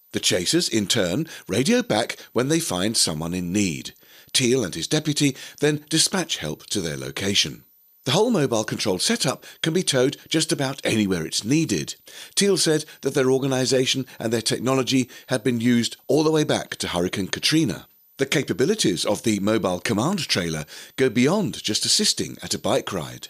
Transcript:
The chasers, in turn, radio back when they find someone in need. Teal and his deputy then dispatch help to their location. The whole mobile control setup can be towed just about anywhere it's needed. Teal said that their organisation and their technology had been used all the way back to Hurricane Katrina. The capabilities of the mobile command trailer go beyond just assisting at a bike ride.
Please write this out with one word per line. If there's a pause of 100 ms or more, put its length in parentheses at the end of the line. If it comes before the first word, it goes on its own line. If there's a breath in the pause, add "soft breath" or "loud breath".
(140)
The
chasers,
in
turn, (200 loud breath)
radio
back (160 loud breath)
when
they
find
someone
in
need. (380 loud breath)
Teal
and
his
deputy (240 loud breath)
then
dispatch
help
to
their
location. (400)
The
whole
mobile
control
setup (160 loud breath)
can
be
towed (120)
just
about
anywhere
it's
needed. (380 loud breath)
Teal
said (160 loud breath)
that
their
organisation (100)
and
their
technology (180 loud breath)
had
been
used (100)
all
the
way
back
to
Hurricane
Katrina. (300)
The
capabilities
of
the
mobile
command
trailer (300 loud breath)
go
beyond
just
assisting
at
a
bike
ride.